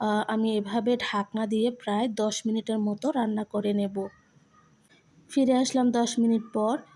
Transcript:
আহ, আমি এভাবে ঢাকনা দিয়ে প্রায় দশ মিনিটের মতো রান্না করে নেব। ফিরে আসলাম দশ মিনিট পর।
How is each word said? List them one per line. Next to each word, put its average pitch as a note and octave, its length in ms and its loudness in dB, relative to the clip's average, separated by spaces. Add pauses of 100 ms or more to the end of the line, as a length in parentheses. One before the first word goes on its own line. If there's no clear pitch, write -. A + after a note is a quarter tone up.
আহ, G#3 280 2
আমি A3 280 0
এভাবে G#3+ 400 0
ঢাকনা A3 500 -4
দিয়ে A3 240 2
প্রায় A3+ 380 -2
দশ G#3+ 380 -2
মিনিটের A3 320 -2
মতো G#3 320 -2
রান্না A3 340 -2
করে G#3 280 -2
নেব। G3 340 -2 (1200)
ফিরে C4 240 4
আসলাম B3+ 360 2
দশ A#3 280 0
মিনিট A3+ 240 2 (100)
পর। A3 260 0 (180)